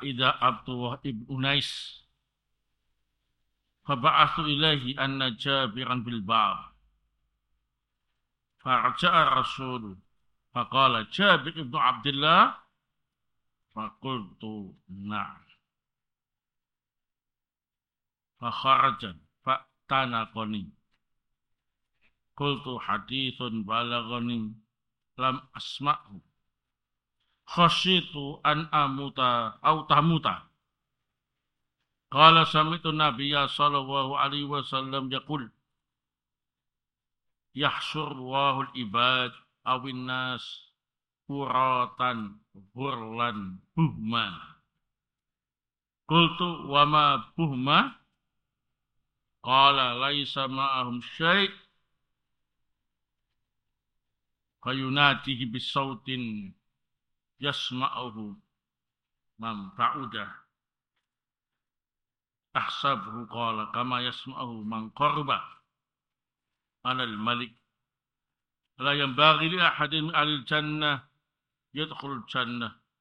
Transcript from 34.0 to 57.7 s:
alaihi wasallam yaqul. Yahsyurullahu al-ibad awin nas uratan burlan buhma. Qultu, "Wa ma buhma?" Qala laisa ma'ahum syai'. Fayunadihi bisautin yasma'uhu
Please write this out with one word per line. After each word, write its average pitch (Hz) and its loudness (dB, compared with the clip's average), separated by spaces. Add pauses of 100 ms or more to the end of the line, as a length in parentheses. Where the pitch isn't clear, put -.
alaihi 143 -2
wasallam 135 -4
yaqul. 131 -6 (2000)
Yahsyurullahu 135 -2
al-ibad 123 0 (320)
awin 127 -4
nas 127 -8 (560)
uratan 127 -2 (320)
burlan 113 -6 (160)
buhma. 110 0 (1700)
Qultu, 160 2
"Wa 143 6
ma 151 6 (280)
buhma?" 151 2 (1400)
Qala 131 4
laisa 139 -2
ma'ahum 131 -2 (160)
syai'. 196 4 (3000)
Fayunadihi 131 0
bisautin 117 -6 (880)
yasma'uhu 120 -6 (1040)